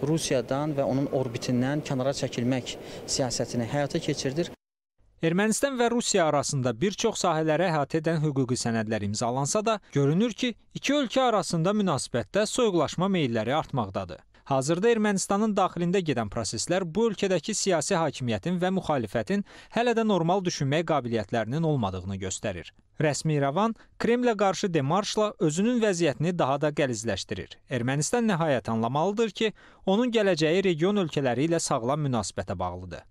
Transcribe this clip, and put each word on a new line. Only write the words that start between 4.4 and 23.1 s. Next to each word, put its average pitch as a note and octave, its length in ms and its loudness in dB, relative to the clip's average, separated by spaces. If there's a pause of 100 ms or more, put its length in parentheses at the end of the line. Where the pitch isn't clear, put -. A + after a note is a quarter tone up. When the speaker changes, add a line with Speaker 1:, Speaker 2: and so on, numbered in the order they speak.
Speaker 2:
Ermənistan G#3+ 540 2
və A#3+ 100 4
Rusiya A3+ 380 2
arasında C#3 500 0
bir F#3 240 0
çox A3+ 220 0
sahələri D#3+ 420 2
əhatə D#3 320 0
edən D#3+ 240 0
hüquqi C3 380 0
sənədlər A2 480 -2
imzalansa B2+ 580 0
da, A3 120 0 (180)
görünür D#3+ 420 2
ki, B3 140 -2 (240)
iki G#3+ 180 -2
ölkə C4 380 2
arasında F3 420 0
münasibətdə F3+ 720 0
soyuqlaşma F3+ 640 2
meylləri B2 460 0
artmaqdadır. G#2 640 -4 (320)
Hazırda E3+ 400 2
Ermənistanın G#3 680 0
daxilində F3 480 0
gedən A#2 240 -2
proseslər C#3 560 -2
bu G3 240 0
ölkədəki F#3+ 480 -2
siyasi F#3 380 0
hakimiyyətin D3+ 680 -2
və F3+ 140 2
müxalifətin D#3 680 -2 (280)
hələ A#3+ 240 2
də A3+ 80 2
normal F#3 400 2
düşünmək D#3 460 0
qabiliyyətlərinin A#2 800 0
olmadığını F#2+ 500 -2
göstərir. F#2 480 -6 (320)
Rəsmi D3+ 380 0